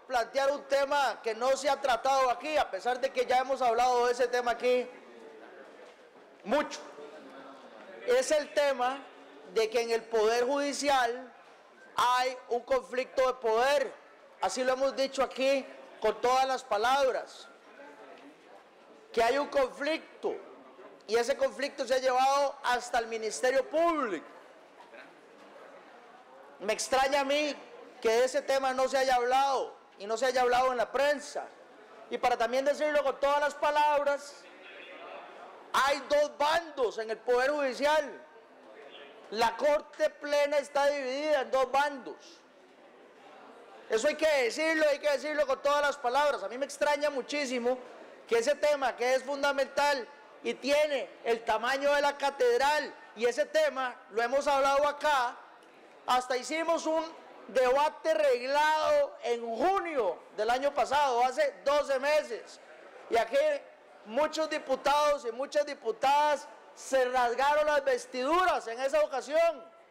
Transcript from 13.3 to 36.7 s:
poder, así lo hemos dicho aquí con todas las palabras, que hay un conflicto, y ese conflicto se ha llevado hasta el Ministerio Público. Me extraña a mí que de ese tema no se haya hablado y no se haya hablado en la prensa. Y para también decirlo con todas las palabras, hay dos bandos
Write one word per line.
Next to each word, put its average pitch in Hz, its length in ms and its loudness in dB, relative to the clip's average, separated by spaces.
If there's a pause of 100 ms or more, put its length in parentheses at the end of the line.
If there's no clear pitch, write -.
poder, 247 580 2 (500)
así 196 220 -2
lo 262 100 2
hemos 262 220 -2
dicho 269 280 -2
aquí 262 420 0 (340)
con 214 220 0
todas 254 240 4
las 262 180 -4
palabras, 233 840 0 (1600)
que 233 120 10
hay 254 160 8
un 294 80 2
conflicto, 262 880 0 (720)
y 208 80 -2
ese 240 200 2
conflicto 269 520 -2
se 254 80 0
ha - 20 2
llevado 262 680 2
hasta 240 360 0
el 226 80 -4
Ministerio 226 600 0
Público. 294 600 0 (2250)
Me 208 140 -6
extraña 277 480 0
a 277 40 0
mí 285 300 -2 (440)
que 226 100 0
de 240 160 4
ese 277 180 -2
tema 269 280 0
no 262 160 0
se 262 120 0
haya 262 160 2
hablado 254 600 0 (220)
y 196 80 -16
no 220 100 -2
se 233 120 0
haya 254 140 2
hablado 247 300 4
en 247 60 -2
la 220 140 -2
prensa. 254 560 -2 (640)
Y 240 80 -6
para 247 180 2
también 240 280 0
decirlo 294 380 0
con 262 160 -2
todas 285 200 2
las 285 160 0
palabras, 294 880 0 (1300)
hay 269 340 0
dos 294 300 2
bandos 285 640 0